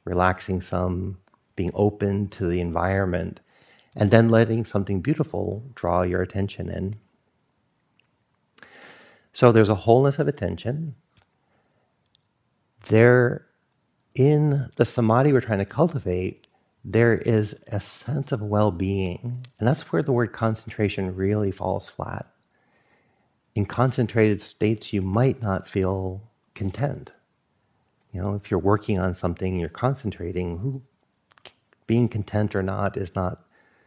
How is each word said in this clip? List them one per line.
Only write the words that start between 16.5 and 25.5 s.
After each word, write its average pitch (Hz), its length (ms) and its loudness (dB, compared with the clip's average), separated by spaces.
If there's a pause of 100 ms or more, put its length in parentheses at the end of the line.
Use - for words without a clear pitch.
there 113 300 2
is 107 400 0 (140)
a 104 120 -4
sense - 520 -6
of 107 100 -4
well-being, 101 1040 -2 (120)
and 208 100 2
that's - 240 -2
where 160 100 0
the 139 100 -2
word 120 200 0
concentration 101 840 -4
really 98 360 0
falls 95 380 -6
flat. - 380 -10 (1300)
In 104 120 0
concentrated 113 760 0
states, - 520 -4
you 101 80 0
might 113 420 0
not 95 260 -4